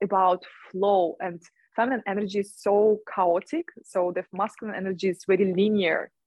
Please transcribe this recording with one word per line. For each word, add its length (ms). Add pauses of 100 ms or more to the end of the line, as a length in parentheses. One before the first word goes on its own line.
about 400 (260)
flow. 520
And 200 (340)
feminine 300
energy 340
is 160
so 440 (160)
chaotic. 500 (180)
So 300
the 180
masculine 440
energy 340
is 180
very 240
linear. 600 (160)